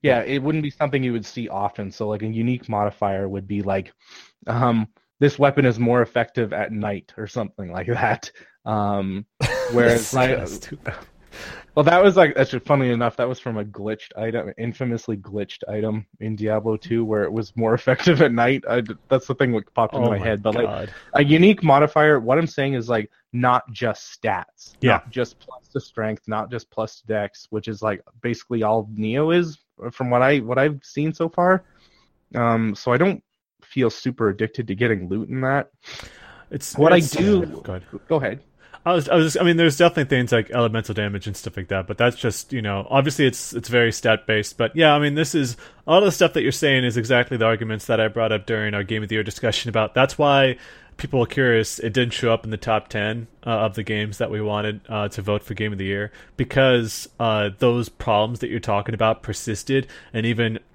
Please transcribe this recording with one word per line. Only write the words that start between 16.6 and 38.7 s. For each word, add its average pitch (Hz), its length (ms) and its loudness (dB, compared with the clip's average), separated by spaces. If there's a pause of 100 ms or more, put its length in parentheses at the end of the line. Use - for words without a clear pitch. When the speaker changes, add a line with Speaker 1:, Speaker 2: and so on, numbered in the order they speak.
Speaker 1:
two, 113 260 -2
where 107 200 0
it 92 100 -4
was 113 240 -6
more 113 160 2
<laughs> 120 60 2
effective 135 420 4
at 143 100 6
night. 120 380 2
I 120 100 2
d-, 107 160 -6 (140)
that's 135 180 2
the 131 80 -2
thing 127 160 2
that 110 220 -4
popped 113 220 0
into 123 120 2
Speaker 2:
Oh 117 40 4
Speaker 1:
my 101 60 0
Speaker 2:
my 104 80 -4
Speaker 1:
head. 104 160 0
But, 107 140 0
like, 117 120 0
Speaker 2:
God. - 260 -8 (180)
Speaker 1:
a 147 140 4
unique 170 360 6
modifier, 151 600 6
what 120 160 2
I'm 165 100 0
saying 139 280 -4
is, 117 120 -4
like, 110 240 -2 (220)
not 123 400 2
just - 440 -6
stats, - 640 -6
Speaker 2:
Yeah. 123 140 4
Speaker 1:
not - 160 -4
just 120 300 -6
plus - 340 -20
to 135 80 -6
strength, 110 440 -8
not 110 240 -6
just 120 220 -12
plus - 300 -8
to - 60 -20
dex, 104 420 -6
which 107 180 -8
is, 107 140 -10
like, 107 200 -4 (200)
basically 117 420 -4
all 107 300 0
Neo 113 380 -2
is, 170 260 0 (340)
from 127 180 -6
what 123 120 4
I, 139 180 4
what 120 200 -4
I've 143 240 0
seen 156 300 -4
so 165 160 -4
far. 180 340 2 (720)
Um, 113 400 0
so - 160 -4
I 120 60 2
don't 180 260 0 (380)
feel 123 280 0
super 123 380 -4
addicted 110 400 -4
to 98 80 -4
getting 104 320 -2
loot 98 220 -6
in 131 100 -6
that. 135 320 -2 (800)
Speaker 2:
It's, - 240 -10
Speaker 1:
What 156 160 6
I 180 60 8
Speaker 2:
it's, 156 140 2
Speaker 1:
do 190 360 2
Speaker 2:
yeah, - 160 -14
go 98 120 -10
ahead. 90 80 -12 (260)
Speaker 1:
Go 160 80 2
ahead. 127 260 -4 (420)